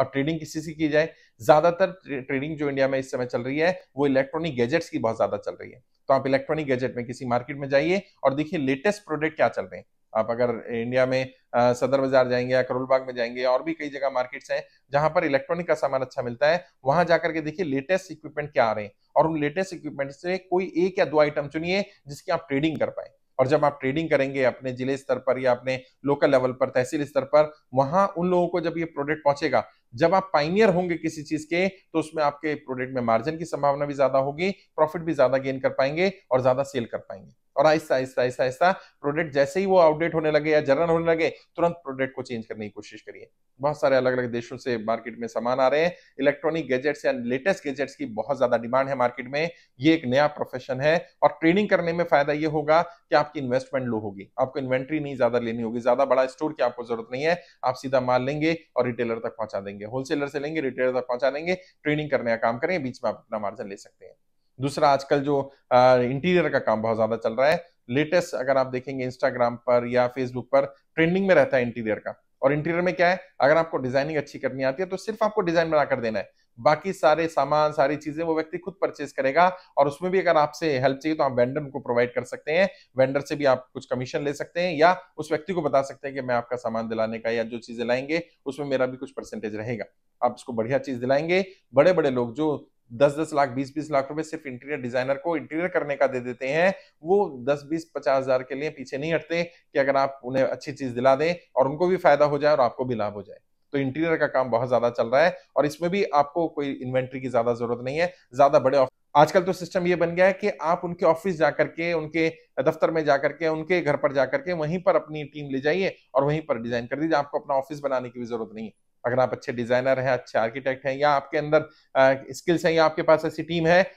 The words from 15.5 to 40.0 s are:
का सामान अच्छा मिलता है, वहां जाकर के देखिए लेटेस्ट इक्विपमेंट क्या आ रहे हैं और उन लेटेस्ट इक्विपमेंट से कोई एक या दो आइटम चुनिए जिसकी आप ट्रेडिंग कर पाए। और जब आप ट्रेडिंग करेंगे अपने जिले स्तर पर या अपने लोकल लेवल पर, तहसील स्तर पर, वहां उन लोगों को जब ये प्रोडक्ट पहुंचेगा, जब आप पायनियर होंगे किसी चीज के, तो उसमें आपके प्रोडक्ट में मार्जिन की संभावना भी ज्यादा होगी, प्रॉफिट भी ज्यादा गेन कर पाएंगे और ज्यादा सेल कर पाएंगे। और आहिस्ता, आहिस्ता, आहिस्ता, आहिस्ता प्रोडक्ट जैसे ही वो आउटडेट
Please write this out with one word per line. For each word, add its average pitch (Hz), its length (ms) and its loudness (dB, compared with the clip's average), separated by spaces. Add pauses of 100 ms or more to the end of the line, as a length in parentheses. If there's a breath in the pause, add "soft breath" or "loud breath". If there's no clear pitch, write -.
का 156 60 4
सामान 135 260 -2
अच्छा 131 220 -6
मिलता 120 260 0
है, 175 160 0 (200 soft breath)
वहां 160 220 2
जाकर 165 260 2
के 160 80 -4
देखिए 151 260 -4
लेटेस्ट 139 460 -2
इक्विपमेंट 147 400 -10
क्या 127 120 4
आ 110 80 2
रहे 107 120 -4
हैं 98 80 -14 (240)
और 147 100 6
उन 160 140 -2
लेटेस्ट 165 340 -2
इक्विपमेंट 139 360 -8
से 180 280 -6
कोई 180 380 -2
एक 185 220 2
या 180 60 4
दो 151 160 2
आइटम 147 280 2
चुनिए 175 360 -2 (240 loud breath)
जिसकी 147 240 -8
आप - 160 -4
ट्रेडिंग 143 300 0
कर 110 120 0
पाए। - 200 -12 (280)
और 131 80 4
जब 147 180 2
आप 143 160 0
ट्रेडिंग 151 300 -2
करेंगे 135 340 0
अपने 127 280 -2
जिले 131 240 -4
स्तर 131 200 -2
पर 123 220 -2
या 127 120 0
अपने 127 320 -2 (220 soft breath)
लोकल 143 260 2
लेवल 127 220 4
पर, 127 160 -2
तहसील 131 360 -2
स्तर 139 160 -2
पर, 151 340 2 (200 soft breath)
वहां 156 340 2
उन 180 220 -2
लोगों 175 180 2
को 180 120 -2
जब 160 180 -4
ये 165 60 -4
प्रोडक्ट 151 400 -6
पहुंचेगा, 143 440 0 (260 soft breath)
जब 165 200 2
आप 185 180 0
पायनियर 175 360 4
होंगे 175 280 0
किसी 156 260 -8
चीज 151 220 -6
के, 180 240 0
तो - 300 -6
उसमें 156 240 -4
आपके 147 320 -2
प्रोडक्ट 127 400 -8
में 127 80 -2
मार्जिन 117 360 0
की 170 60 -6
संभावना 143 400 -2
भी 143 100 -6
ज्यादा 135 240 2
होगी, 147 320 -2
प्रॉफिट 156 520 -4
भी 160 120 -2
ज्यादा 135 240 4
गेन 135 220 -4
कर 135 80 0
पाएंगे 151 440 0 (180 loud breath)
और 127 120 2
ज्यादा 131 200 2
सेल 131 220 -4
कर 110 140 -10
पाएंगे। - 340 -16 (240)
और 143 100 4
आहिस्ता, 160 280 2
आहिस्ता, 131 280 -2
आहिस्ता, 127 220 0
आहिस्ता 170 280 2
प्रोडक्ट 147 600 -6
जैसे 139 280 0
ही 196 60 0
वो 190 120 4
आउटडेट 160 360 4